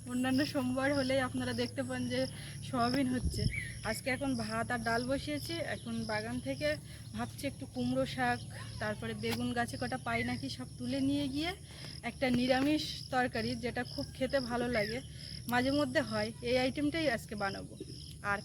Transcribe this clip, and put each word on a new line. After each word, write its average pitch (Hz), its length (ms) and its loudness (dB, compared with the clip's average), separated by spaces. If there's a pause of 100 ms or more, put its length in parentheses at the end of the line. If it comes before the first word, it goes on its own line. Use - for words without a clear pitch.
(120)
অন্যান্য 262 300 4 (120)
সোমবার 262 440 2
হলেই 269 300 4
আপনারা 254 340 -2
দেখতে 247 280 -2
পান 254 120 -2 (100)
যে 247 100 0 (460)
সয়াবিন 254 460 4
হচ্ছে। - 280 0 (480)
আজকে - 260 -2
এখন 277 160 0 (120)
ভাত 220 320 -2
আর 233 120 -2
ডাল 233 140 4 (100)
বসিয়েছি। 294 420 -2 (200)
এখন 226 200 -6 (180)
বাগান 214 240 -2 (120)
থেকে 277 220 0 (460)
ভাবছি 233 360 -6
একটু - 220 -10
কুমড়ো 254 320 2 (100)
শাক, 240 240 2 (420)
তারপরে 220 320 -2 (100)
বেগুন 233 340 0
গাছে 240 240 0
কটা 254 160 0 (100)
পাই 233 220 2
নাকি, 247 180 -2 (100)
সব 254 100 -8 (120)
তুলে 247 200 -2 (100)
নিয়ে 285 240 4
গিয়ে 311 180 0 (580)
একটা 254 180 0 (120)
নিরামিষ 269 440 4 (300)
তরকারি, 247 380 2 (120)
যেটা 247 180 0 (120)
খুব 277 120 -2 (120)
খেতে 262 200 2 (120)
ভালো 240 180 2 (100)
লাগে, 214 220 0 (520)
মাঝে 254 280 4
মধ্যে 294 220 4 (100)
হয়, 214 180 2 (200)
এই 247 140 6
আইটেমটাই 294 520 2
আজকে - 280 -6
বানাবো। 196 300 -4 (560)
আর 202 160 2